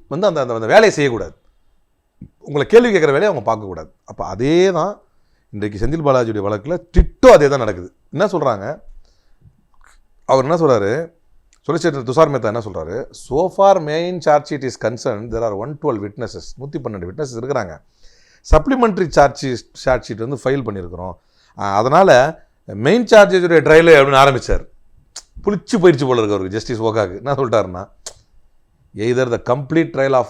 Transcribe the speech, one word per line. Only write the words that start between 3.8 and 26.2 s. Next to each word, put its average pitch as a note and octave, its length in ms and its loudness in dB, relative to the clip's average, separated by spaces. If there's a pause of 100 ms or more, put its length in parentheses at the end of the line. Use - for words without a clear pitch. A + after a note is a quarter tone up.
அப்ப G2+ 220 -14
அதே A#2+ 300 -2 (140)
தான் F3+ 240 -4 (580)
இன்றைக்கு G#2 260 -8
செந்தில் C#3+ 280 -4
பாலாஜியுடைய A2+ 380 0
வழக்குல G#2+ 300 -6 (180)
டிட்டோ F3 400 4
அதே D3 160 8
தான் C3+ 100 -2
நடக்குது. F#2 320 -6 (200)
என்ன D#3 160 -2
சொல்றாங்க, C3+ 380 -2 (1600)
அவர் C3 160 2
என்ன E3 120 -2
சொல்றாரு, A#2+ 360 2 (760)
சொலிசிட்டர் D3+ 380 -4
துஷார் D3 240 2
மேத்தா A2+ 220 -4
என்ன A#2 120 -6
சொல்றாரு, F2 320 -10 (140)
"So - 280 -8 (120)
far G3 300 4
main E3 340 -6 (100)
charge D3 240 2
sheet C#3 160 -8
is A#2+ 160 -8
concerned, A#2 500 -6
there A2+ 140 -6
are G#2+ 120 -4
one A#2+ 160 -10 (100)
twelve B2 200 -4
witnesses." G#2 420 -12 (120)
நூத்தி D3 260 -12
பன்னெண்டு G2 260 -10
விட்னஸஸ் B2 300 -12
இருக்கிறாங்க. A#2 360 -8 (720)
சப்ளிமெண்டரி F#3+ 600 0
சார்ஜ் C#3+ 320 2
ஷீட், B2+ 320 -8
சார்ஜ் B2+ 340 -4
ஷீட் A2+ 200 -10
வந்து C3+ 180 -8
ஃபைல் C3+ 200 -4
பண்ணியிருக்கிறோம். F2+ 500 -12 (440)
ஆ, G2+ 180 -2
அதனால D3+ 340 4 (540)
மெயின் D#3 400 0
சார்ஜஸுடைய F3+ 560 6
ட்ரையல் D#3+ 300 6
அப்படின்னு C#3 320 6
ஆரம்பிச்சார். B2 420 0 (800)
புளிச்சு G#3 340 -4
போயிடுச்சு D#3+ 300 4
போல B2+ 140 2